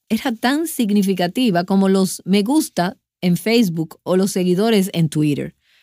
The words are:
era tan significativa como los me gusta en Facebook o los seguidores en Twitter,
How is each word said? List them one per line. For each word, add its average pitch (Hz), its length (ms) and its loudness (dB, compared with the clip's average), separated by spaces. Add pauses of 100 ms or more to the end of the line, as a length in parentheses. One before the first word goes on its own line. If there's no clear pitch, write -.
era 226 260 -2
tan 285 340 -2
significativa 196 1000 0
como 196 240 2
los 190 360 0
me 196 180 2
gusta 240 540 -2 (240)
en 175 160 2
Facebook 185 640 0
o 175 120 -2
los 190 160 0
seguidores 190 640 0
en 160 160 0
Twitter, 147 460 -2 (280)